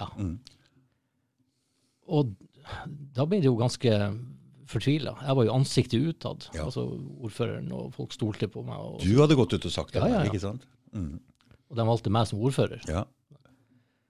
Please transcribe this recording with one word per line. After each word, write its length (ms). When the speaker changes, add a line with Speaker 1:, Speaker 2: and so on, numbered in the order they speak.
Speaker 1:
Ja. 60
Speaker 2:
Mm. 200
Speaker 1:
Og 240
da 100
ble 160
det 60
jo 100
ganske 360
fortvilet. 560
Jeg 140
var 100
jo 80
ansiktet 540
utad, 460
Speaker 2:
Ja. 120
Speaker 1:
altså 160
ordføreren, 500
og 220
folk 180
stolte 360
på 180
meg. 120
Og 220
Speaker 2:
Du 200
hadde 160
gått 180
ut 100
og 60
sagt 220
det 100
Speaker 1:
Ja, 60
ja, 100
Speaker 2:
der, 60
Speaker 1:
ja. 60
Speaker 2:
ikke 120
sant? 240
Mm. 280
Speaker 1:
Og 60
de 100
valgte 240
meg 160
som 140
ordfører. 480
Speaker 2:
Ja. 160